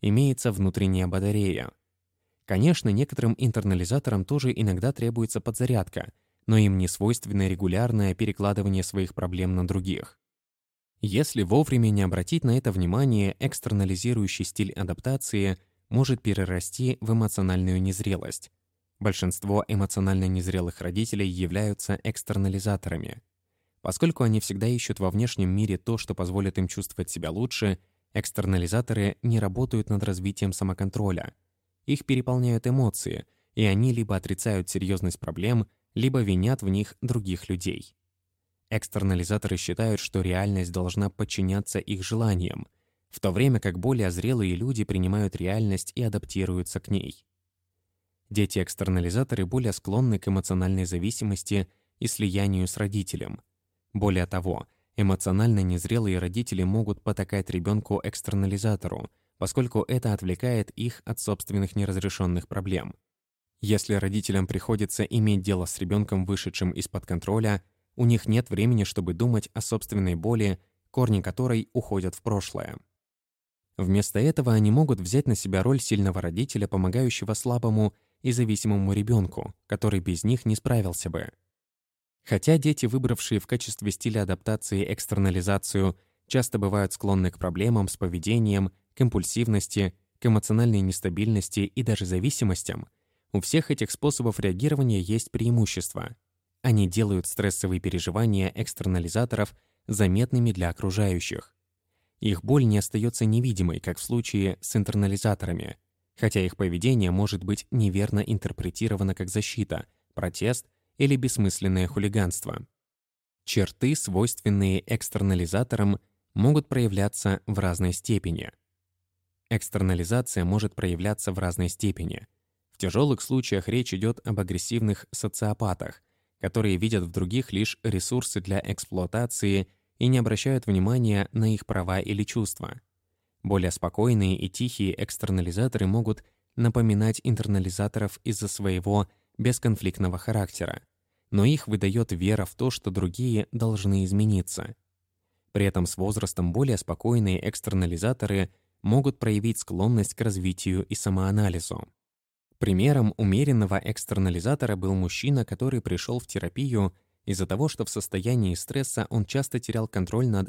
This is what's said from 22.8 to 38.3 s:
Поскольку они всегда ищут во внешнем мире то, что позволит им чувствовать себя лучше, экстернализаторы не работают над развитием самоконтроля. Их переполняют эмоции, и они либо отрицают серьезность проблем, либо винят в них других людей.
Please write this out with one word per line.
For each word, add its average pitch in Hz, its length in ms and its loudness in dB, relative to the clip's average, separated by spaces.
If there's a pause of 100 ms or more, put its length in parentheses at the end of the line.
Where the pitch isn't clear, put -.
Поскольку 156 400 -2
они 110 180 2
всегда 98 260 -4
ищут 120 320 -2
во 95 120 0
внешнем 101 400 0
мире 98 260 2
то, 113 220 -2
что - 160 -8
позволит 92 420 -2
им 92 120 0
чувствовать - 420 -8
себя 80 200 -6
лучше, 101 480 -2 (360)
экстернализаторы 101 1040 0
не 113 200 2
работают 107 500 -2
над 101 140 0
развитием 98 500 -2
самоконтроля. 95 800 -2 (500)
Их - 220 -2
переполняют 123 600 0
эмоции, - 600 0 (280)
и 110 100 2
они 107 280 4
либо 107 240 -2
отрицают 92 540 -2
серьезность 92 500 -2
проблем, 101 460 0 (280)
либо 127 280 0
винят 101 400 2
в 98 60 -2
них 98 340 -2
других 104 480 -4
людей. 92 440 -6 (760)